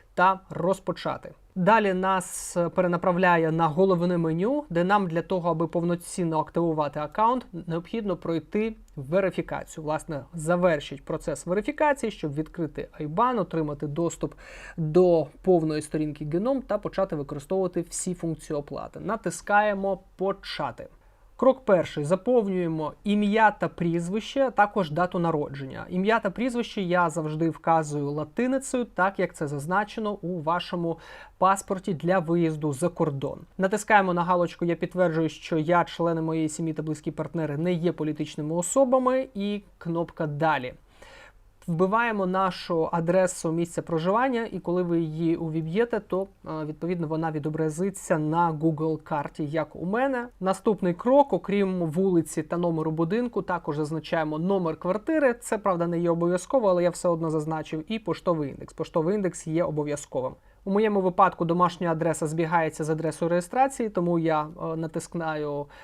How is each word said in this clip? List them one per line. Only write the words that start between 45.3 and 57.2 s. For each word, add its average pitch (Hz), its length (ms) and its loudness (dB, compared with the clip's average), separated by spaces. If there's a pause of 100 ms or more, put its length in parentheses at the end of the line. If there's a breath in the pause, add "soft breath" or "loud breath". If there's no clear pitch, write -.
увіб'єте, 165 640 -2
то, 190 280 -4 (180)
е, 156 200 -6
відповідно, 165 420 -4
вона 160 240 -2
відобразиться 156 840 -2
на 160 340 2
Google 156 520 -2
карті, - 420 -6
як 151 300 -4
у 160 100 -8
мене. 240 420 0 (120)
Наступний 190 540 0
крок, 269 400 4
окрім 185 460 0
вулиці 170 640 2
та 170 140 -4
номеру 165 340 0
будинку, 196 500 0
також 170 340 -4
зазначаємо 156 640 -2
номер 175 400 0
квартири. 240 540 2
Це, - 240 -4
правда, 175 300 0
не 170 120 0
є 170 100 2
обов'язково, 180 600 2
але 175 140 4
я 175 60 4
все 175 200 -2
одно 165 200 0